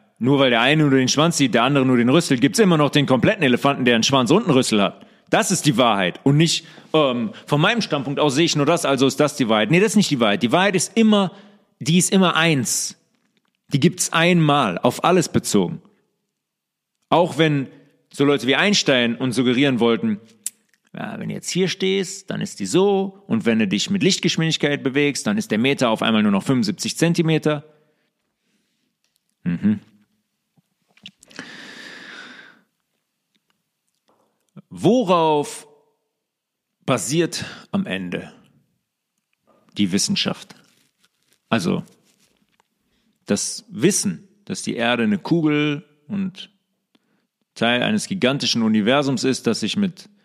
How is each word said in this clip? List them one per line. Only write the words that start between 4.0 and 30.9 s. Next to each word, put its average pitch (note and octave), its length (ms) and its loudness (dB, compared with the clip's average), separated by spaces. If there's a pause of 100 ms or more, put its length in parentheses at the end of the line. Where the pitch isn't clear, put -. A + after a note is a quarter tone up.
Schwanz B2+ 260 2
und G3+ 140 4
einen E3 100 0
Rüssel A2+ 300 2
hat. - 240 -4 (240)
Das G#3 180 2
ist F3 160 -2
die C3+ 120 2
Wahrheit G2+ 460 2
und C#3 140 4
nicht, D#3+ 300 0 (260)
ähm, B2 380 0 (160)
von D3 120 0
meinem G#3+ 220 0
Standpunkt C#3 380 -6
aus C#3+ 160 0
sehe E3 100 2
ich D#3 100 -2
nur C#3+ 120 0
das, E3 180 0
also C3+ 220 2
ist B2+ 120 -2
das D3 160 0
die A#2 140 -2
Wahrheit. G#2+ 220 2
Nee, F3 80 4
das G#3 140 2
ist - 20 -2
nicht G3+ 160 2
die C3+ 80 -2
Wahrheit. G2+ 240 0
Die A#2 80 0
Wahrheit F#3 240 2
ist - 200 -4
immer, G#3 360 2 (480)
die D#3+ 180 0
ist - 140 2
immer F#3+ 240 2
eins. D#3 640 -2 (680)
Die C#3 100 0
gibt's - 320 0
einmal, D3 680 2
auf - 280 -2
alles - 240 2
bezogen. E2 520 -2 (1300)
Auch D#3+ 280 2
wenn D3 300 2 (440)
so C#3+ 140 0
Leute C#3 200 2
wie C3 120 2
Einstein C3+ 580 2
uns B2+ 220 -4
suggerieren B2+ 420 2
wollten, A2+ 400 0 (760)
ja, A2+ 240 -12
wenn A2+ 120 -10
du G#2 60 -8
jetzt - 140 -12
hier F3+ 200 0
stehst, - 600 -4
dann G#2+ 120 -8
ist - 180 -10
die G2+ 60 -6
so, F#3+ 640 0
und A2+ 180 -2
wenn A2+ 140 2
du G#2+ 100 0
dich G2+ 200 -2
mit G2 140 -2
Lichtgeschwindigkeit D#3 800 -2
bewegst, C#3 420 -2
dann G#2+ 120 -2
ist A2 120 -6
der G#2+ 80 -2
Meter B2+ 320 0
auf A2 120 -2
einmal A2 200 2
nur G#2 120 2
noch F#2+ 100 0
fünfundsiebzig A2+ 540 -2
Zentimeter. D#3 680 0 (1800)
Mhm. G2+ 360 -2 (4000)